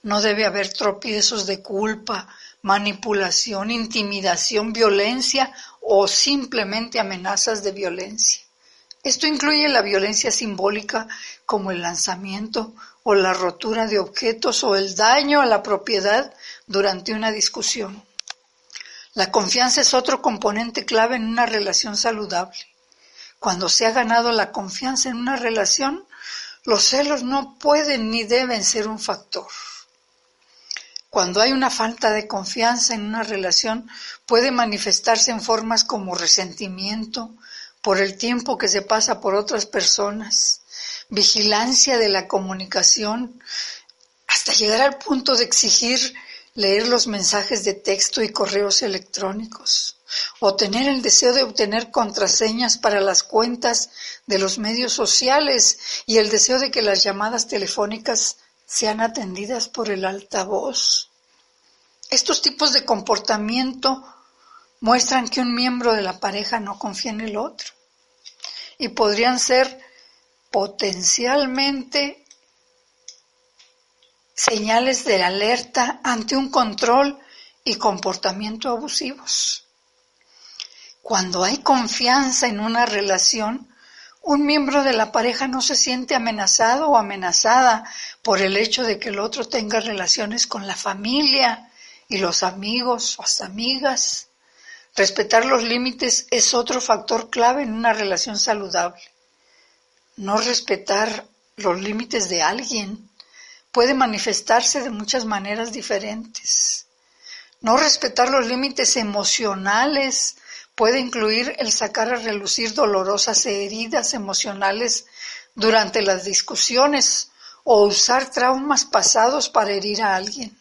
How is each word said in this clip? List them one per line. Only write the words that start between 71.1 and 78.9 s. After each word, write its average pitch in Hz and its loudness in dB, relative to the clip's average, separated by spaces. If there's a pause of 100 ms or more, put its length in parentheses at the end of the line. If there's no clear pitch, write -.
señales 226 0
de 196 2
alerta 240 0
ante 240 -2
un 269 0
control 247 2 (440)
y 247 -2
comportamiento 202 -2
abusivos. - -4 (1400)